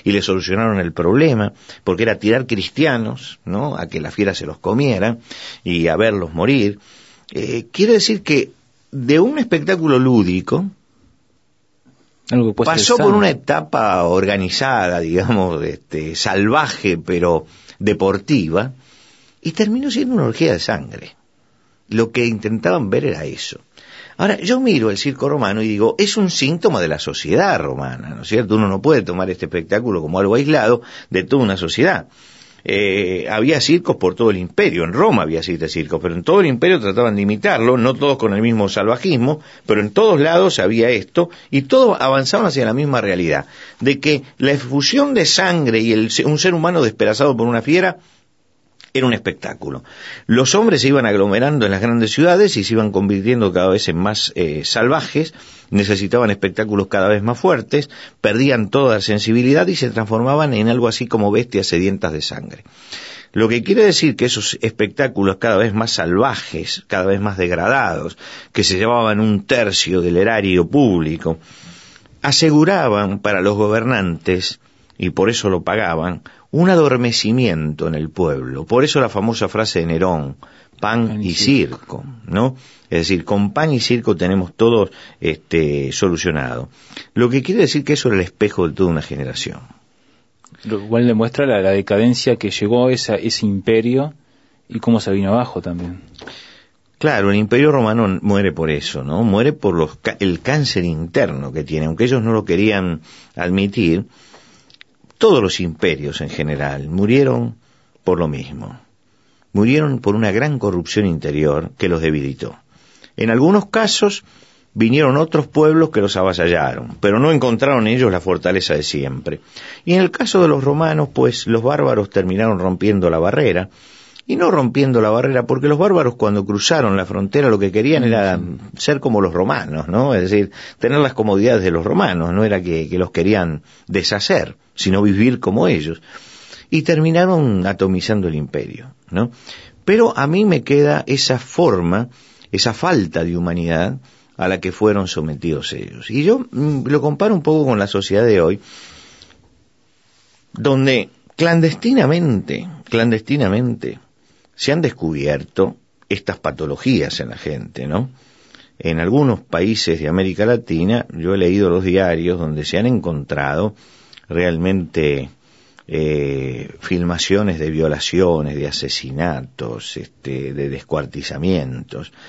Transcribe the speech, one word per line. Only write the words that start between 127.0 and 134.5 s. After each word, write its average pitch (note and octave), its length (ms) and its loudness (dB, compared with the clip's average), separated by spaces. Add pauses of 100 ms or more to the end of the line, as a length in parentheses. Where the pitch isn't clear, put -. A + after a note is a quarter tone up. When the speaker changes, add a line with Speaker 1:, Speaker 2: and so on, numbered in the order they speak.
Speaker 1:
frontera G2+ 440 0
lo G#2+ 100 4
que G2 140 0
querían B2+ 320 2
era G2+ 320 2
Speaker 2:
Sí. F2 60 -6 (340)
Speaker 1:
ser C#3+ 240 0
como A2+ 180 0
los F2+ 140 2
romanos, F2 560 -2
¿no? A#2+ 260 2
Es F#2 60 2 (100)
decir, G#2 180 2 (300)
tener C3 200 0
las C3+ 140 2
comodidades G#2+ 480 2
de F#2 100 0
los E2 120 0
romanos, F#2 500 0
no G#2+ 120 2
era G2+ 160 0
que, E2 260 -4
que F2 100 -4
los F2+ 140 -2
querían E2+ 520 0 (240)
deshacer, G2+ 680 -2 (200)